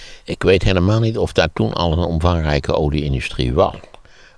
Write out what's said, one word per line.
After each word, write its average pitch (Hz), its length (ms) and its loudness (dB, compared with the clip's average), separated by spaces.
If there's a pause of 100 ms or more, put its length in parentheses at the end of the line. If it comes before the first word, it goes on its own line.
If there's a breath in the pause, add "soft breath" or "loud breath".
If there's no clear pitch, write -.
(240 loud breath)
Ik - 200 -8
weet 92 200 4
helemaal 98 360 2
niet 113 180 0
of 92 140 -2
daar - 220 2
toen 110 200 -2
al 85 180 0
een 80 80 0
omvangrijke 82 760 0
olieindustrie 71 800 -2
was. 90 220 2 (640 soft breath)